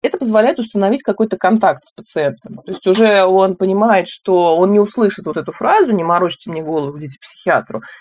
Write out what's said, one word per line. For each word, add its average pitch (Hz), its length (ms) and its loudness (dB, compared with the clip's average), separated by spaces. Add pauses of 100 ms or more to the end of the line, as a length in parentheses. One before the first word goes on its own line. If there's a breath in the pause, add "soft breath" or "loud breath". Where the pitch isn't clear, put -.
Это 294 160 -4
позволяет 226 400 0
установить 220 420 -2
какой-то 214 360 -2
контакт 220 480 0
с - 60 -18
пациентом. - 720 -8
То - 80 -12
есть 180 140 -10
уже 202 380 4
он 190 320 2
понимает, 190 520 0
что 175 480 0
он 185 160 2
не 208 80 4
услышит 208 460 0
вот 156 120 -6
эту - 140 -8
фразу: 370 400 2
«Не 185 120 0
морочьте 170 480 -2
мне 160 100 -8
голову, 151 380 -6
идите 139 180 -14
к - 60 -20
психиатру», - 580 -4 (200 loud breath)